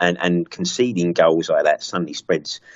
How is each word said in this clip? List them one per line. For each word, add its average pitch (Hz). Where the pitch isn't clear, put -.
and, 87
and 87
conceding 90
goals 82
like 73
that 76
suddenly 82
spreads, -